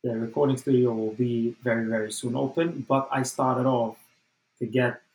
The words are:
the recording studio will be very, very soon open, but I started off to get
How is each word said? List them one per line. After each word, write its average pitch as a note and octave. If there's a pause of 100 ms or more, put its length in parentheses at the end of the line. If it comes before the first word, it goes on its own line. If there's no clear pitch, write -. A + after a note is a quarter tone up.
the A#2
recording C3+
studio B2
will A2
be A#2
very, A#2
very A2
soon A#2+
open, C#3
but C3+
I C3+
started B2+
off A#2 (640)
to B2
get B2 (140)